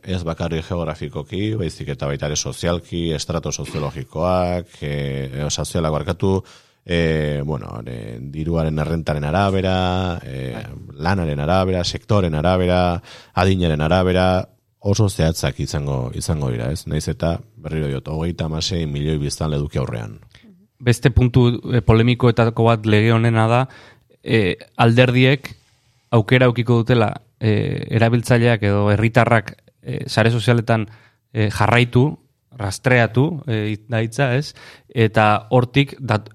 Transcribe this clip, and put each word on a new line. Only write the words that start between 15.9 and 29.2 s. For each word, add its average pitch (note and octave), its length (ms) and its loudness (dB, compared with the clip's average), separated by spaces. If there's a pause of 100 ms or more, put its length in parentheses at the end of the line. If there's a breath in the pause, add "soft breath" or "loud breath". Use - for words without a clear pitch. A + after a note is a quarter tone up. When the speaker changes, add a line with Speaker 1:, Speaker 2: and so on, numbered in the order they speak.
Speaker 1:
izango D2 380 -4
dira, A#1 220 -4
ez? - 160 -8
Nahiz D#2 180 -4
eta, E2 320 -2 (180)
berriro D#2 300 -6
diot, C2+ 220 -6
hogeita D#2+ 380 -4
hamasei D#2+ 400 -4
milioi D2 320 -4
biztanle D2 400 -4
eduki C#2+ 200 -4
aurrean. A1+ 400 -8 (600 loud breath)
Speaker 2:
Beste A#2+ 320 2
puntu, A#2+ 480 4 (120)
eh, B2 100 2
polemikoetako A2+ 800 4
bat A2+ 200 2
lege A2 280 4
honena A2+ 340 2
da, B2 220 2 (560 loud breath)
eh, G#2 320 2 (200)
alderdiek B2+ 800 4 (560)
aukera B2 360 4
aukiko A#2 360 2
dutela, A2 400 0 (160)
eh, G#2 520 0
erabiltzaileak A#2 720 4
edo G2+ 260 2
herritarrak, A2+ 640 4 (300)